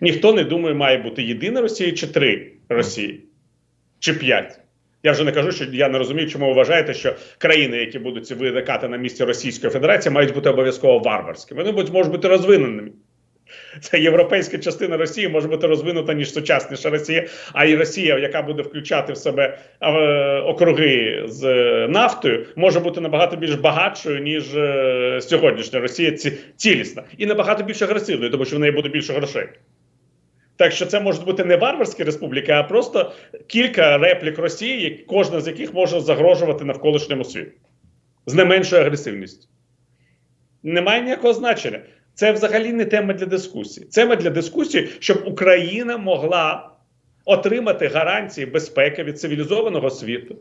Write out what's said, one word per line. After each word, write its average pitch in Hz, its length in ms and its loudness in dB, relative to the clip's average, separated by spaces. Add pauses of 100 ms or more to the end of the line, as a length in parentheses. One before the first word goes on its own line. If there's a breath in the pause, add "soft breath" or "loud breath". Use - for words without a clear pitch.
ніхто 175 320 4
не 190 100 4
думає, 165 320 -2
має 139 220 4
бути 113 260 -6
єдина 160 380 -4
Росія 190 300 -2
чи 165 160 -8
три 135 440 0 (180)
Росії, 107 540 -4 (760)
чи 160 140 -2
п'ять. 127 460 -2 (440)
Я 151 80 4
вже 139 120 0
не 143 80 0
кажу, 151 200 0
що 147 200 -8
я 131 180 0
не 131 80 -2
розумію, 131 320 -4
чому 139 180 -4
ви 131 60 2
вважаєте, 147 400 4
що 131 220 -4 (220 loud breath)
країни, 147 400 2
які 117 220 -6
будуть 120 320 -10
виникати 127 560 -4
на 120 100 -6
місці 127 260 -4
Російської 120 500 -4
Федерації, 143 400 2
мають 143 200 2
бути 139 160 0
обов'язково 127 500 4
варварськими. 104 640 -4
Вони 202 100 -2
будуть, 180 220 -2
можуть 175 180 2
бути 175 160 -2
розвиненими. 156 640 4 (880 loud breath)
Це - 180 0
європейська 170 580 4
частина 165 400 -4
Росії 165 300 -2
може 156 200 0
бути 160 200 0
розвинута, 156 460 0
ніж 147 200 -4
сучасніша 147 560 -2
Росія, 160 380 -2 (260 loud breath)
а - 120 4
і 156 100 6
Росія, 156 440 0
яка 143 220 -2
буде 147 200 -6
включати 147 520 -4
в - 40 -10
себе, 143 400 -2 (240 loud breath)
е, 156 80 0 (500)
округи 135 880 2
з, 131 160 -10
е, 120 440 2
нафтою, 151 580 2 (100)
може 170 240 4
бути 170 220 -4
набагато 165 360 0
більш 156 180 -2
багатшою, 151 640 -2
ніж, 143 360 -6
е, 131 680 0
сьогоднішня 135 580 2
Росія 147 320 0
ці-, 143 220 -4 (220 loud breath)
цілісна. 131 480 0 (140)
І 208 80 -4
набагато 208 380 0
більш 202 180 -6
агресивною, 185 500 -2
тому 131 140 -2
що 147 100 -8
в 147 40 -2
неї 147 120 2
буде 143 180 -2
більше 147 240 -6
грошей. 135 340 -4 (1080)
Так 170 160 4
що - 140 -4
це 208 140 -2
можуть 175 260 -2
бути 190 180 -2
не 175 140 4
варварські 240 460 -2
республіки, 151 480 -4
а 147 120 4
просто 185 480 0 (360 loud breath)
кілька 180 500 4
реплік 156 400 2
Росії, 196 680 -6
кожна 170 340 0
з 151 60 -8
яких 160 260 -10
може 175 260 0
загрожувати 156 680 2
навколишньому 143 580 -2
світу. - 280 -10 (720)
З 127 80 -6
не 180 120 6
меншою 185 360 4
агресивністю. 123 680 -4 (1160)
Немає 180 380 0
ніякого 240 320 0
значення. 170 460 -2 (340 soft breath)
Це 214 180 2
взагалі 214 420 0
не 226 120 0
тема 202 280 0
для 185 120 -4
дискусії. - 640 -8
Тема 233 280 4
для 170 140 -2
дискусії, 170 600 -2 (100)
щоб - 260 0
Україна 190 720 2
могла 165 720 -2 (540)
отримати 196 640 2
гарантії 165 580 -2
безпеки 147 580 0
від 147 160 -10
цивілізованого 151 680 -2
світу 120 520 -8